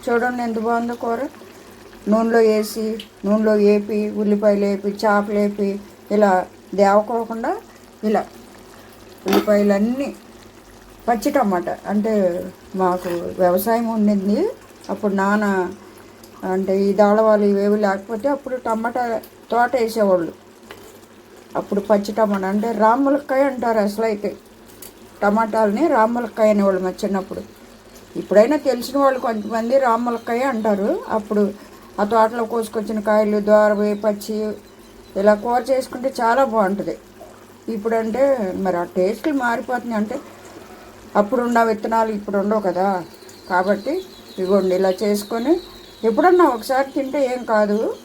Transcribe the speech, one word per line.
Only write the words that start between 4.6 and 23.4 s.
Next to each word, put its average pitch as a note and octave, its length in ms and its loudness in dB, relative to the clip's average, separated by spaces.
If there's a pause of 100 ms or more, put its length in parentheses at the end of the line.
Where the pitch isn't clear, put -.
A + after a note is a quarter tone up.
వేపి, G3+ 240 -2 (140)
చేపలు G#3 380 2
వేపి, G3+ 280 0 (460)
ఇలా G#3 160 6 (480)
దేవకోకుండా A3 720 2 (520)
ఇలా G#3+ 200 0 (1040)
ఉల్లిపాయలన్నీ G#3 840 2 (1000)
పచ్చి A#3+ 240 0
టమాటా. G3 540 0
అంటే G#3 280 -2 (600)
మాకు F#3 340 -2 (300)
వ్యవసాయం G3+ 560 2
ఉండింది G#3 440 2 (500)
అప్పుడు, G3 320 -2
నాన్న G#3 240 0 (1080)
అంటే F#3+ 200 0 (120)
ఈ G3 80 2
దాళవాలు G#3 520 4
ఇవేవి G3+ 320 2 (100)
లేకపోతే G#3 420 -4
అప్పుడు C#4 260 -4 (120)
టమాటా A#3 360 -2 (480)
తోట A#3+ 240 2
వేసేవాళ్ళు. G#3+ 560 0 (1200)
అప్పుడు G3+ 340 -4
పచ్చి G#3 280 0
టమాటా G3+ 300 0
అంటే G#3 240 -2
రాములక్కాయ C4+ 800 2